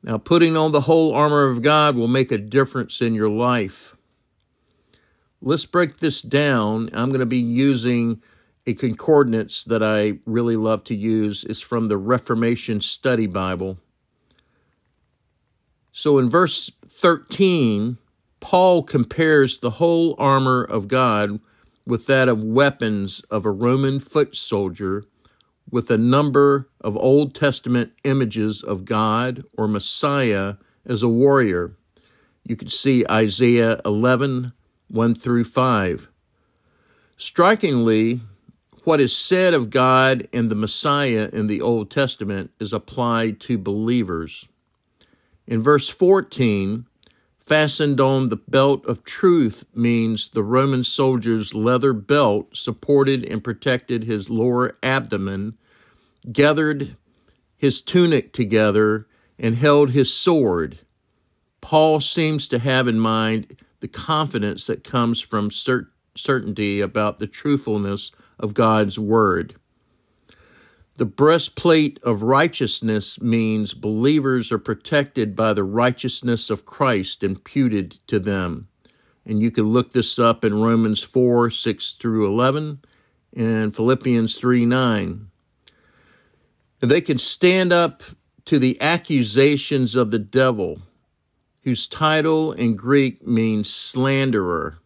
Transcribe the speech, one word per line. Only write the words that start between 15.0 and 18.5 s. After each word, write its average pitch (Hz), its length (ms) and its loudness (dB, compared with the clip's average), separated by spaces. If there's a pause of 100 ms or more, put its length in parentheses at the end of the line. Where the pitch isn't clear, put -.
So 147 280 0
in 123 120 2
verse 170 400 0 (300)
thirteen, 143 1000 0 (400)
Paul 180 460 2